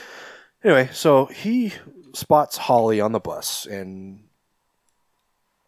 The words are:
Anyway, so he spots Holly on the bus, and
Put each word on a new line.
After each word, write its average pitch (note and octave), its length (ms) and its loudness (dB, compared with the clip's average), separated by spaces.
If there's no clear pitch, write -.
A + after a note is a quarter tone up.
Anyway, C#3 280 4
so C#3+ 340 4
he A3+ 460 -4
spots - 420 0
Holly A2+ 440 2
on G#2+ 120 0
the G#2+ 80 -4
bus, - 460 -10
and F#2+ 580 -14